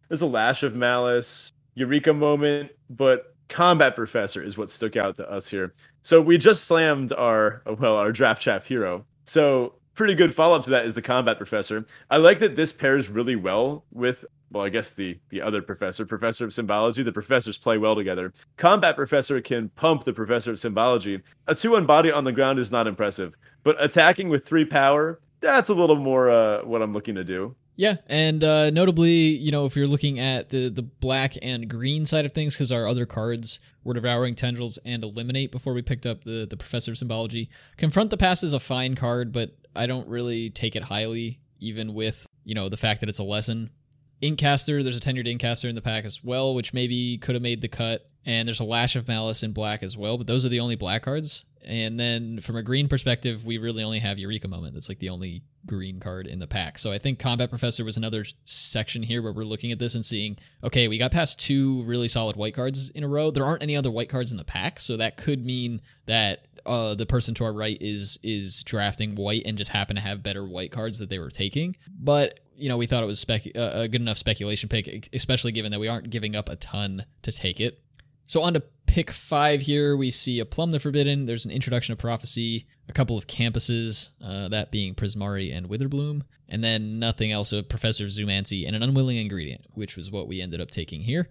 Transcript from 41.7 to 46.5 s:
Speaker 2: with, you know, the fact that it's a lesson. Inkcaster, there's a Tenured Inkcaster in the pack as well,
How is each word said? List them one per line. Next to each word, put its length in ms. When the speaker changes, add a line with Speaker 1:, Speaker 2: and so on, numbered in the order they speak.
Speaker 2:
with, 320
you 100
know, 140
the 80
fact 240
that 80
it's 100
a 40
lesson. 480
Inkcaster, 600
there's 160
a 40
Tenured 260
Inkcaster 400
in 80
the 60
pack 240
as 180
well, 320